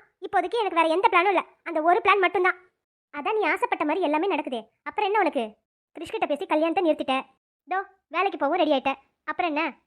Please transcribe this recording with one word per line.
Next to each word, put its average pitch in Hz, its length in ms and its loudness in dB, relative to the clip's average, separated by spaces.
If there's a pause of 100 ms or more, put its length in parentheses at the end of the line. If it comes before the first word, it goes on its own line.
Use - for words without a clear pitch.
(200)
இப்போதைக்கு 370 380 -2
எனக்கு 359 220 0
வேற 320 80 4
எந்த 359 220 2
பிளானும் 370 180 4
இல்ல. 359 160 0 (180)
அந்த 320 200 -4
ஒரு 349 220 4
பிளான் 403 160 4
மட்டும்தான். 359 380 2 (580)
அதான் 381 220 -2
நீ 415 60 0
ஆசைப்பட்ட 370 400 0
மாதிரி 339 200 0
எல்லாமே 302 260 0
நடக்குதே. 285 300 -4 (220)
அப்புறம் 415 220 -4
என்ன 403 140 0
உனக்கு? 294 260 0 (520)
கிறிஷ்கிட்ட 339 300 -6
பேசி 294 200 -4
கல்யாணத்தை 330 380 0
நிறுத்திட்ட. 285 380 0 (480)
தோ, 381 120 -2 (260)
வேலைக்கு 359 300 -2
போகவும் 311 220 0
ரெடி 302 100 2
ஆயிட்ட. 269 240 0 (300)
அப்புறம் 311 300 -4
என்ன? 294 200 -4 (120)